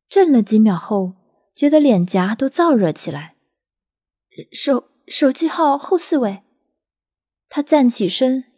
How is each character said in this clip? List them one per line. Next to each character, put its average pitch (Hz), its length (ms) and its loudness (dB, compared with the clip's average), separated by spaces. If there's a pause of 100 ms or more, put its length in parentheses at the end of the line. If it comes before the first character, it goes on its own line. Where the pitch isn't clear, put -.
(100)
怔 370 200 4
了 240 120 4
几 214 160 0
秒 214 180 4
后， 190 380 -6 (400)
觉 285 160 0
得 311 100 6
脸 220 240 2
颊 190 300 -2
都 269 120 -4
燥 339 280 0
热 185 180 0
起 - 180 -10
来。 151 260 -14 (1160)
“手， - 380 -4 (160)
手 269 260 0
机 320 160 -4
号 285 300 0
后 - 180 -2
四 330 220 -4
位。” 196 240 -4 (1080)
他 294 140 -6
站 285 260 2
起 214 180 -2
身， 262 380 -2 (140)